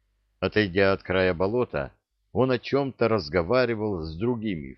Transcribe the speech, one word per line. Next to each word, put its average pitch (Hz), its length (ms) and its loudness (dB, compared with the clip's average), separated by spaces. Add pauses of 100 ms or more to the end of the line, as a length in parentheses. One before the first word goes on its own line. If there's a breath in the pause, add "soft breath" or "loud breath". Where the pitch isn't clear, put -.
(400)
Отойдя 98 520 2
от 92 120 -2
края 92 300 2
болота, 95 580 -2 (400)
он 127 180 2
о 123 80 2
чём-то 135 480 -2
разговаривал 104 960 0
с 80 140 -8
другими 101 600 -4